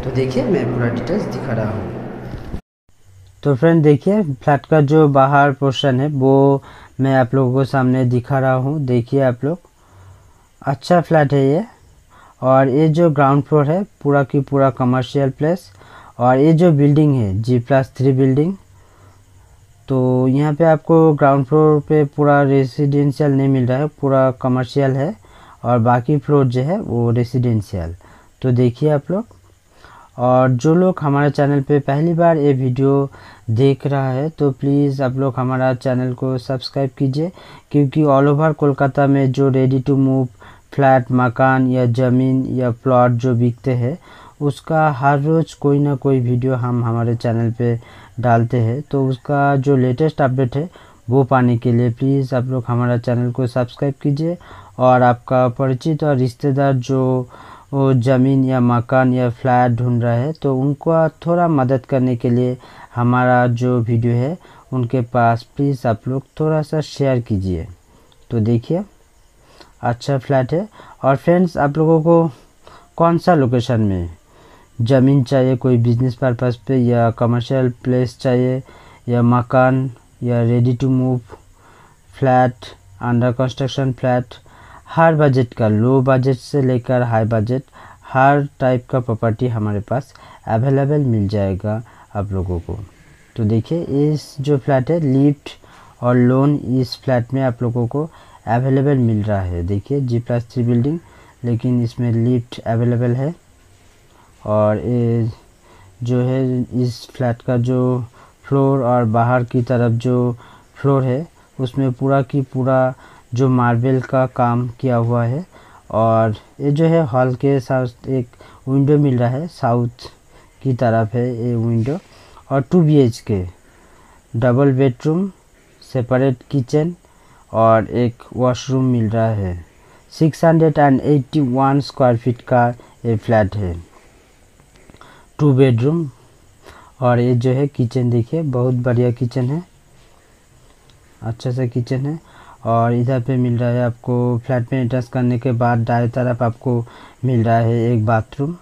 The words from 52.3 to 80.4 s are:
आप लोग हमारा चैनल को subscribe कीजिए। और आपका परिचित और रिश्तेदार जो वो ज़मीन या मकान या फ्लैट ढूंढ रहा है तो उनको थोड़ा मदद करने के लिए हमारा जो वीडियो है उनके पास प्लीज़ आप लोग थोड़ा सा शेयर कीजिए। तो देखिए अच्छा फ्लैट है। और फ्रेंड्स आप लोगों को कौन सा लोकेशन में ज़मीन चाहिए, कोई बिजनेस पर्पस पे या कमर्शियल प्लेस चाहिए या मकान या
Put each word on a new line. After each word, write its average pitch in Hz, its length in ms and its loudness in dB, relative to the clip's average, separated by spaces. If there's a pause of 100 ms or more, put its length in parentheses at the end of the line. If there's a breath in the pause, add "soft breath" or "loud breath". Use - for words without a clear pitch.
आप 123 100 -2
लोग 131 220 -6
हमारा 123 320 0
चैनल 120 340 -2
को 127 140 -2
subscribe 127 560 -4
कीजिए। 156 340 -2 (420 loud breath)
और 127 240 4
आपका 127 480 2
परिचित 135 540 -4
और 147 120 0
रिश्तेदार 139 580 -2
जो 127 540 -2 (440 loud breath)
वो 135 220 2
ज़मीन 131 500 2
या 131 160 0
मकान 123 540 2
या 127 180 0
फ्लैट 123 400 0
ढूंढ 120 300 -2
रहा 117 120 0
है 127 180 -4
तो 139 240 -4
उनको 156 520 0 (100)
थोड़ा 175 320 0
मदद 131 360 0
करने 127 300 0
के 123 140 -2
लिए 123 260 0 (380 loud breath)
हमारा 123 600 2
जो 123 260 0
वीडियो 117 340 0
है 131 220 -2 (360 loud breath)
उनके 127 280 -2 (120)
पास 117 340 0 (100)
प्लीज़ 143 320 -2
आप 113 200 -2
लोग 131 160 -6 (160)
थोड़ा 156 220 0
सा 156 200 -4
शेयर 135 380 -2
कीजिए। 92 460 -4 (640 soft breath)
तो 120 100 -2
देखिए 120 440 -2 (960 soft breath)
अच्छा 123 360 -4
फ्लैट 131 340 -2
है। 180 140 -4 (380 loud breath)
और 135 120 2
फ्रेंड्स 175 420 0
आप 143 200 -2
लोगों 160 240 2
को 165 280 2 (640 loud breath)
कौन 170 220 2
सा 180 160 2
लोकेशन 123 460 0
में 92 300 -2 (680 soft breath)
ज़मीन 131 460 4
चाहिए, 131 320 0
कोई 127 220 0
बिजनेस 120 360 0
पर्पस 123 440 -2 (100)
पे 135 100 0
या 120 320 2
कमर्शियल 120 580 -2 (160)
प्लेस 127 340 -2
चाहिए 127 440 0 (460 loud breath)
या 120 160 0
मकान 127 680 2 (320)
या 120 220 0